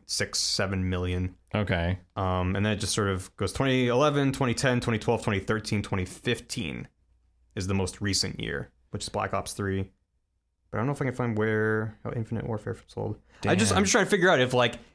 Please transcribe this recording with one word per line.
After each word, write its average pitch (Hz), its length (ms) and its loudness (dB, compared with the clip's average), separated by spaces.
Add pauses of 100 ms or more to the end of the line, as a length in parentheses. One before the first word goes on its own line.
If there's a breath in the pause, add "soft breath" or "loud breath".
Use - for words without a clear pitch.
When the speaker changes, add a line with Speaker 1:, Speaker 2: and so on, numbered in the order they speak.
Speaker 1:
six - 340 -4
seven 95 500 -2
million. 90 460 -2 (200)
Speaker 2:
Okay. 92 440 0 (160)
Speaker 1:
Um, 92 400 0
and 101 100 0
then 107 80 2
it 98 40 -2
just 104 160 -4
sort 104 160 0
of 92 280 -4
goes 98 140 -2
twenty 127 360 2
eleven, 139 440 4
twenty 131 220 0
ten, 123 260 2
twenty 117 200 0
twelve, 117 240 0
twenty 101 160 0
thirteen, 107 420 -2
twenty 95 240 -2
fifteen 82 840 -6 (680)
is 95 120 -4
the 98 60 0
most 95 280 -2
recent 98 380 -2
year, - 300 -6 (220)
which 104 120 -8
is - 60 -10
Black 101 240 -2
Ops 98 200 -4
three. 95 360 -2 (800)
But - 60 -6
I - 20 -2
don't 117 80 0
know 143 60 -2
if 143 80 -6
I 143 40 -2
can 123 80 -2
find 120 240 -2
where, 110 680 0
how 113 80 -6
Infinite 113 360 -4
Warfare 110 280 -6 (120)
sold. 104 300 -6 (280 loud breath)
I 147 100 4
just, 202 140 4
Speaker 2:
Damn. 202 100 2
Speaker 1:
I'm 208 40 4
just 196 80 2
trying 196 140 6
to 190 40 -4
figure 190 220 6
out 151 80 6
if, 127 160 4
like, 120 200 4 (200)